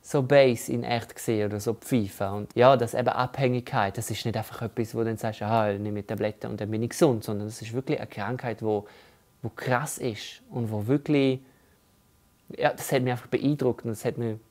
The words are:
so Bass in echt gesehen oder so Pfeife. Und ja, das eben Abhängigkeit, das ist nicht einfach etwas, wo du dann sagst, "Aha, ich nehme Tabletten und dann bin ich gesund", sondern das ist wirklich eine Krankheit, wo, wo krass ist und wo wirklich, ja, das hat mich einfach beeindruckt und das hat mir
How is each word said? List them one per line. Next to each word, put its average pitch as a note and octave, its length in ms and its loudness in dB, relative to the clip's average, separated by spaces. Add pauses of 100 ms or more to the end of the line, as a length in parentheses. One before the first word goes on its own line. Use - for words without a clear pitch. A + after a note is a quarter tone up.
so - 220 0
Bass C3 480 6
in A#2+ 140 -2
echt A#2+ 300 -4
gesehen G#2+ 360 0
oder G#2 100 -4
so A2+ 140 -2
Pfeife. G2+ 560 -2
Und G#2 240 -8
ja, B2+ 240 8
das A#2 160 -2
eben A#2+ 140 2
Abhängigkeit, B2 880 0
das A2+ 120 -6
ist G#2+ 140 -6
nicht A2+ 140 -2
einfach - 240 -8
etwas, A2+ 320 -4
wo A2+ 60 -2
du A2+ 60 0
dann A2 120 -4
sagst, A2 240 -6
"Aha, G#2+ 300 2
ich G2+ 80 -2
nehme G#2 260 -6
Tabletten G#2+ 440 -4
und A2 120 -6
dann G#2 80 -4
bin A2 120 -2
ich A#2+ 80 -2
gesund", B2+ 340 4
sondern G#2+ 240 -4
das A2+ 120 -12
ist A2+ 140 -10
wirklich C3 240 -2
eine - 80 -8
Krankheit, A2+ 560 -6
wo, G#2+ 240 0 (560)
wo A2+ 120 -6
krass B2+ 440 -2
ist - 420 -6 (100)
und A#2+ 200 -4
wo G#2+ 160 -4
wirklich, C#3 540 2 (1160)
ja, C#3 160 0
das - 180 -8
hat C3 120 2
mich B2+ 100 0
einfach A#2+ 140 -6
beeindruckt C3 580 0
und A#2 60 -2
das G#2+ 160 -8
hat B2+ 100 -2
mir A2+ 220 -4 (120)